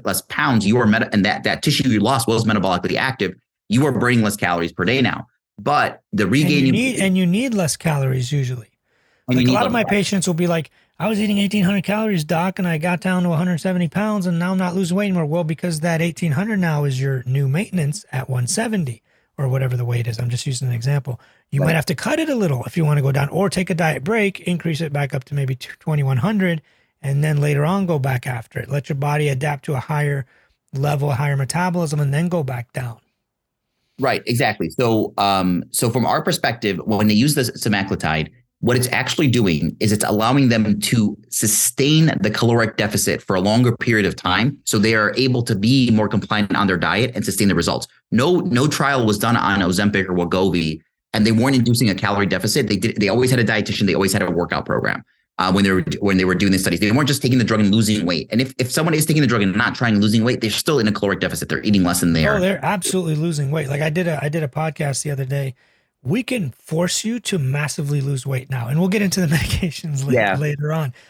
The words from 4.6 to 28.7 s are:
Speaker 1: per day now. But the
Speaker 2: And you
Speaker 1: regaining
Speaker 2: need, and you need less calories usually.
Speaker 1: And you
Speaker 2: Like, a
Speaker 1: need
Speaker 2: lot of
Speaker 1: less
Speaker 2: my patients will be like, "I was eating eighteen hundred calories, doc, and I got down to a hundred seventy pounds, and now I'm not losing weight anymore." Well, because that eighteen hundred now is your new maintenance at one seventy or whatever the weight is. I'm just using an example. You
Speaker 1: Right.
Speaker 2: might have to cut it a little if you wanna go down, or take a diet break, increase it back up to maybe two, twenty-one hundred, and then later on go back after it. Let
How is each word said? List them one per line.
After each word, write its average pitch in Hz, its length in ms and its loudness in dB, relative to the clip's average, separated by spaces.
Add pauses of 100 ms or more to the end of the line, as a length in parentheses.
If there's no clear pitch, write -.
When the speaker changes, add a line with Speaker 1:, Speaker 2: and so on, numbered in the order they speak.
Speaker 1:
per 90 140 -4
day 127 160 0
now. - 260 -2 (320)
But 135 420 -2 (100)
the 107 120 0
Speaker 2:
And 98 120 2
you 151 80 4
Speaker 1:
regaining - 280 2
Speaker 2:
need, 240 280 0
and 190 160 2
you 185 120 2
need 226 260 0
less 180 240 -2
calories 131 540 -2
usually. 127 400 -4 (560)
Speaker 1:
And 254 80 2
you - 20 4
Speaker 2:
Like, 254 80 4
a - 20 4
Speaker 1:
need 254 60 4
Speaker 2:
lot 349 140 2
of 247 40 -2
Speaker 1:
less 233 140 0
Speaker 2:
my - 40 -4
patients 202 360 0
will 185 80 0
be 175 140 0
like, 165 240 -2 (260)
"I 170 100 -4
was 214 140 0
eating 208 160 0
eighteen 202 260 2
hundred 196 200 2
calories, 208 400 0
doc, 175 340 0
and 185 100 0
I 165 120 -2
got 175 220 -2
down 185 200 0
to 180 80 0
a 165 60 0
hundred 175 240 0
seventy 180 280 0
pounds, 208 380 -2
and 170 140 0
now 175 120 -2
I'm 190 60 0
not 180 180 -2
losing 180 220 0
weight 208 80 0
anymore." 180 220 0
Well, 170 160 0
because 160 380 -4
that 165 200 0
eighteen 170 300 -2
hundred 202 260 -2
now 156 280 0
is 135 140 -2
your 135 280 -2
new 135 200 0
maintenance 151 640 -2
at 131 200 -6
one 123 160 -2
seventy 190 560 -4 (340)
or 139 100 -2
whatever 127 300 0
the 120 80 -2
weight 120 220 -2
is. 113 120 -4
I'm 120 100 -2
just 123 180 -4
using 131 200 -4
an 123 60 -2
example. 127 480 -2 (300)
You 139 100 0
Speaker 1:
Right. 147 60 2
Speaker 2:
might 160 80 2
have 156 100 0
to 160 100 -2
cut 277 240 -2
it 320 100 0
a 277 60 0
little 151 300 0
if - 100 -10
you 170 80 0
wanna 147 200 2
go 139 80 2
down, 139 180 0
or 190 180 0
take 180 220 -2
a 185 60 -2
diet 156 280 0
break, 202 380 0
increase 165 400 -2
it 156 100 -6
back 143 220 -2
up 139 120 -4
to 147 100 -8
maybe 135 180 -2
two, - 260 -10
twenty-one 143 380 0
hundred, 180 460 0 (400)
and 143 200 0
then 156 160 2
later 147 240 2
on 190 220 0
go 165 140 0
back 131 260 -2
after 123 320 -8
it. 113 120 -8
Let 143 200 -4